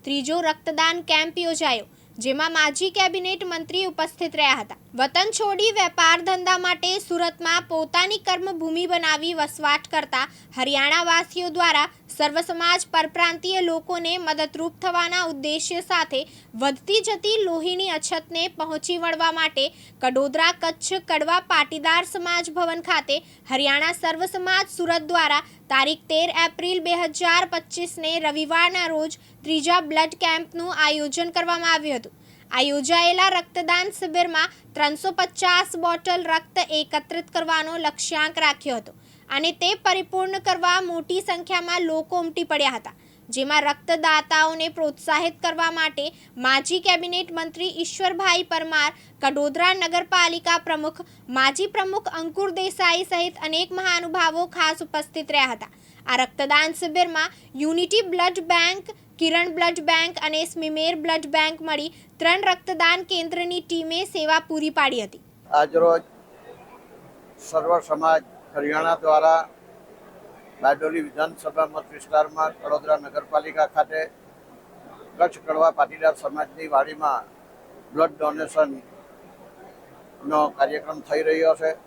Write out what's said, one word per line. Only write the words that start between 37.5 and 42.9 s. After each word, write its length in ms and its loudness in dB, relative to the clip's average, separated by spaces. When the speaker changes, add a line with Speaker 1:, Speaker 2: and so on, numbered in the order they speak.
Speaker 1:
લક્ષ્યાંક 600 -2
રાખ્યો 400 0
હતો 140 -12
અને 220 -2
તે 240 0
પરિપૂર્ણ 500 0
કરવા 340 2
મોટી 400 -4
સંખ્યામાં 600 -4
લોકો 380 -2
ઉમટી 240 -4
પડ્યા 320 0
હતા, 180 -12